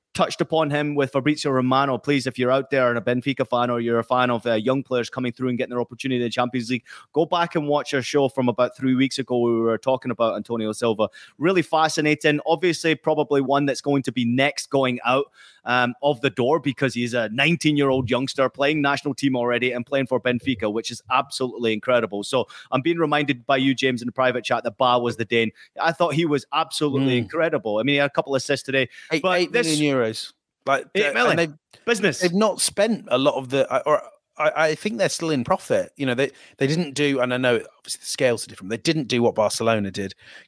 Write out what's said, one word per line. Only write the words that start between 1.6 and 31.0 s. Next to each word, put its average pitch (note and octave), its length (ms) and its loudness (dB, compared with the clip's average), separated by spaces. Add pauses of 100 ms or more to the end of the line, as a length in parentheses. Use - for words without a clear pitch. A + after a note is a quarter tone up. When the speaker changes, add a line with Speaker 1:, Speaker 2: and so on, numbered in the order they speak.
Speaker 1:
Please, C3+ 300 -2
if B2+ 140 -4
you're B2 100 2
out C3+ 200 2
there C3 180 4
and A#2+ 100 0
a - 20 -2
Benfica B2 480 -2
fan B2 220 0
or A#2+ 80 -2
you're A#2 220 0
a A2+ 40 -2
fan B2+ 260 2
of, A#2 160 -2
uh, A#2 80 2
young B2+ 280 0
players B2 260 -4
coming B2 220 -6
through B2+ 200 -4
and A#2+ 80 -2
getting - 120 -4
their B2 100 -4
opportunity B2 400 -4
in A#2+ 60 0
the A2+ 40 -4
Champions B2 400 -2
League, B2+ 120 -4 (300)
go D#3+ 120 2
back E3+ 300 0
and D3 140 0
watch C#3+ 260 0
our C3 80 0
show C3+ 260 2
from B2+ 200 0
about B2 280 2
three C3 200 2
weeks C3 220 0
ago B2 200 -2
where A#2+ 140 2
we A2+ 80 0
were A2+ 180 0
talking C3 320 -2
about A2+ 240 0
Antonio A2 380 -4
Silva. G#2+ 360 0 (280)
Really F3 260 2
fascinating. D3+ 840 0
Obviously, D#3+ 500 0
probably D3 440 0
one C#3 260 2
that's C3+ 160 -2
going C#3+ 220 0
to C#3 60 -6
be B2 140 -2
next C3 460 0
going B2+ 340 0
out, C3 220 0 (380)
um, B2 380 0
of C#3+ 200 2
the C#3 80 2
door B2+ 280 0
because C3+ 360 -2
he's A#2+ 180 -4
a A#2 160 -2
nineteen-year-old C#3 800 2
youngster B2+ 400 0
playing D3 320 0
national C#3+ 340 0
team C3+ 220 0
already A#2+ 360 0
and A#2+ 120 -6
playing C3+ 220 -2
for B2+ 120 0
Benfica, A#2 540 -2
which A2+ 180 -6
is A#2 200 -12
absolutely B2 640 -2
incredible. G#2+ 500 0
So B2 220 -2 (260)
I'm C3 80 0
being E3+ 160 0
reminded D3 480 0
by C3+ 140 0
you, C3+ 160 2
James, B2+ 260 -2
in A#2+ 60 -8
the A#2+ 60 -6
private B2 320 0
chat A#2 200 -2
that A2 140 -6
Ba B2 200 4
was A#2+ 200 -2
the A2+ 80 -4
Dane. A2+ 240 2 (300)
I D#3+ 120 2
thought D#3+ 220 0
he E3 100 2
was D3 300 0
absolutely C#3 600 0
Speaker 2:
Mm. - 80 0
Speaker 1:
incredible. C3+ 540 -2
I A2+ 40 0
mean, C#3+ 120 2
he C#3+ 40 4
had C#3+ 80 4
a C#3 40 -6
couple C#3 240 -2
of C3+ 40 0
assists C3 260 -2
today. C3 240 0 (240)
Speaker 2:
Eight, D#3 100 0
Speaker 1:
But F3+ 180 2
Speaker 2:
eight E3 120 -2
million A#3+ 120 0
Speaker 1:
this D#3 160 0
Speaker 2:
euros. B2+ 520 -2 (320)
Like, C3+ 300 0
Speaker 1:
Eight G3 140 2